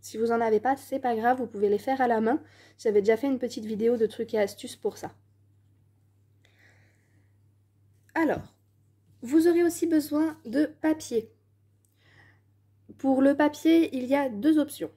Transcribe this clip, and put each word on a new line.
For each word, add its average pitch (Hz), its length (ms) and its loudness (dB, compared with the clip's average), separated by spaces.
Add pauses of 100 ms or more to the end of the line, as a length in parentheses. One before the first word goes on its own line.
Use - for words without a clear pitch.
Si - 160 -14
vous 226 120 0
en 233 100 0
avez 220 200 2
pas, 262 160 0
c'est 269 240 -8
pas 247 160 -2
grave, 240 220 2
vous 233 100 -6
pouvez 202 200 -2
les 202 100 2
faire 262 220 -2
à 254 60 2
la 226 140 2
main. 226 200 0 (380)
J'avais 208 220 2
déjà 214 160 4
fait 220 100 -4
une 269 140 -2
petite 226 240 -8
vidéo 220 320 0
de 220 100 0
trucs 220 280 -6
et 220 40 0
astuces 202 380 -4
pour - 220 -8
ça. - 120 -14 (3000)
Alors, 294 400 -2 (680)
vous 320 260 4
aurez 349 160 4
aussi 339 240 0
besoin 311 560 0
de 262 220 -2
papier. - 600 -4 (1700)
Pour 269 220 0
le 277 160 4
papier, 302 600 2
il 254 80 -6
y 254 100 0
a 285 140 0
deux 269 320 2
options. - 360 -6